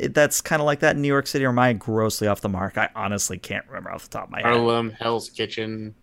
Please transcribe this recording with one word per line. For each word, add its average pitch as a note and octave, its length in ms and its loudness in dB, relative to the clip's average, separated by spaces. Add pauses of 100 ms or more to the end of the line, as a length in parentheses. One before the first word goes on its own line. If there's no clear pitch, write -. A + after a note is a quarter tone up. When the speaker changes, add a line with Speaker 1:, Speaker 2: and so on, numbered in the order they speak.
(100)
Speaker 1:
that's D3 300 4
kinda D#3 240 0
like D3 160 2
that D3 160 4
in C#3+ 60 -2
New C#3+ 60 2
York C#3 180 2
City, C#3 180 0
or C3 40 2
am A#2+ 100 2
I B2 140 6
grossly A2 560 0
off G2+ 140 0
the G#2 60 -2
mark? F#2+ 280 -2
I G#2+ 180 0
honestly G2+ 440 -4
can't - 280 -10
remember F2+ 240 -12
off F2+ 140 -12
the - 60 -20
top G#2 140 -8
of F#2 60 -18
my - 80 -8
head. - 80 -2
Speaker 2:
Harlem, A#2 440 2
Hell's A#2 400 -4
Kitchen. A2 720 -6